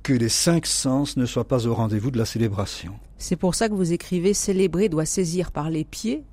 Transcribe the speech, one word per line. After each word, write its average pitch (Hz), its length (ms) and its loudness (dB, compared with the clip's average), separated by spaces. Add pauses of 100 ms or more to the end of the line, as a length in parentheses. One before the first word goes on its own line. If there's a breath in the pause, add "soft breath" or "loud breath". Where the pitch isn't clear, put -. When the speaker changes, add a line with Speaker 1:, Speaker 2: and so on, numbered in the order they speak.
Speaker 1:
que 139 120 0
les 117 160 2
cinq 170 360 2
sens 139 520 0
ne 127 80 2
soient 120 240 -2
pas 120 180 2
au 117 60 2
rendez-vous 110 380 0
de 120 60 -2
la 110 80 2
célébration. 101 680 -2 (240)
Speaker 2:
C'est - 200 -4
pour 180 180 0
ça 226 140 2
que 214 40 -2
vous 180 200 0
écrivez « 180 400 0
Célébrer 190 560 2
doit 156 160 0
saisir 175 480 -2
par 147 160 -4
les 156 160 -2
pieds 269 480 -4